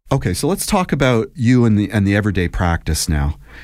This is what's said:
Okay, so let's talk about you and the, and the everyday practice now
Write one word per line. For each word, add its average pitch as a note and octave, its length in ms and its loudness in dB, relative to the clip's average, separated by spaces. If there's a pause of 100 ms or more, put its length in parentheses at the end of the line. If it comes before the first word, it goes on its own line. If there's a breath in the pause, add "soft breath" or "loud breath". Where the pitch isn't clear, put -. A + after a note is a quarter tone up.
(120)
Okay, C3 220 -2
so C#3+ 120 -4
let's F#3 200 -2
talk F#3 260 0
about B2+ 420 2
you B2 300 2
and A2 120 4
the, G2+ 140 0
and G#2 160 0
the G2+ 60 2
everyday G2 340 0
practice E2 600 -2
now D2 300 -2 (260 loud breath)